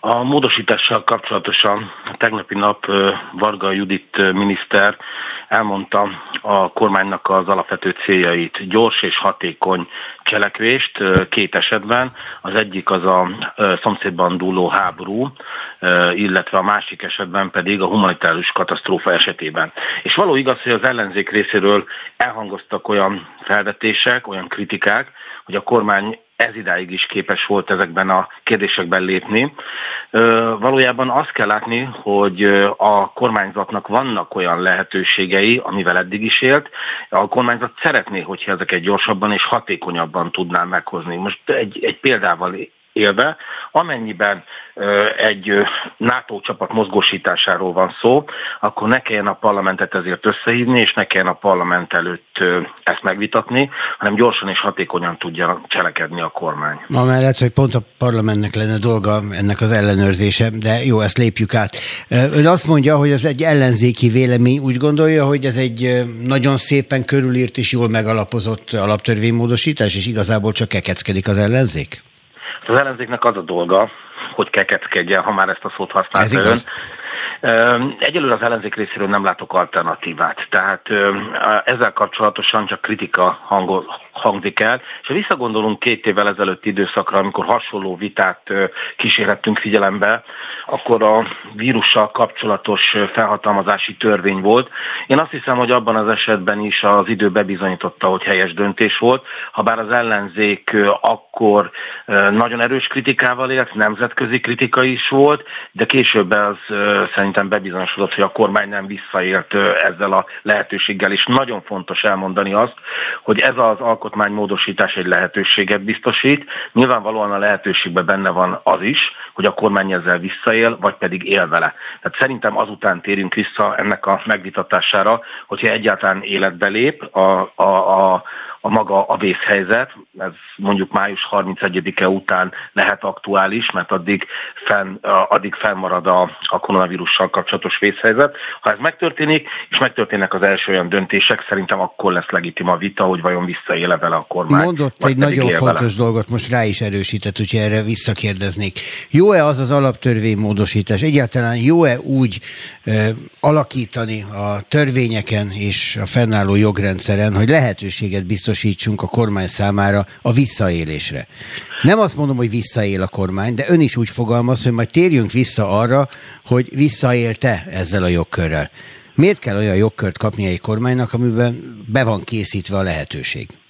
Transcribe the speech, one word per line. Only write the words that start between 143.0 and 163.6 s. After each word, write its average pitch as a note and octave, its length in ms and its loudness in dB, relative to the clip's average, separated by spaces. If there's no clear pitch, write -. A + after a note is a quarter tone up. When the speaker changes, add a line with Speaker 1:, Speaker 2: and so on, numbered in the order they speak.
Speaker 1:
hogy F#2 160 0
vajon F2+ 240 0
visszaél-e F2 520 -2
vele E2 200 0
a - 120 -2
kormány, C#3+ 360 2
Speaker 2:
Mondott D3 340 -2
Speaker 1:
vagy C#3 120 2
Speaker 2:
egy C3 60 0
Speaker 1:
pedig C#3 200 2
Speaker 2:
nagyon B2+ 140 2
Speaker 1:
él E2+ 80 2
vele. B2+ 140 4
Speaker 2:
fontos G#2+ 220 0
dolgot, A2+ 340 0
most A#2 220 -4
rá A#2+ 140 2
is G2+ 160 -2
erősített, G2+ 600 -4
úgyhogy G#2+ 200 0
erre G#2+ 220 0
visszakérdeznék. G2+ 960 -4
Jó-e F3 340 6
az D3 140 2
az C3 120 -2
alaptörvénymódosítás? G#2+ 1300 2
Egyáltalán B2 540 2
jó-e C3+ 440 4
úgy, B2+ 400 0
ö, A2 240 2
alakítani A#2+ 800 0
a G2+ 460 -6
törvényeken A2+ 800 0
és G2+ 520 -4
a G2 40 -4
fennálló G#2+ 480 2
jogrendszeren, G2+ 800 2
hogy G#2+ 120 4
lehetőséget G2+ 800 0
biztosítsunk G#2 760 -2
a G2+ 40 -4
kormány G2+ 400 0
számára G2+ 600 2
a A#2+ 100 0
visszaélésre? E2 920 0
Nem G3+ 160 6
azt G#3 180 2
mondom, C#3 200 0
hogy A#2+ 140 0
visszaél G2+ 520 -2
a F#2+ 60 -2
kormány, G2 460 -4
de B2 140 -4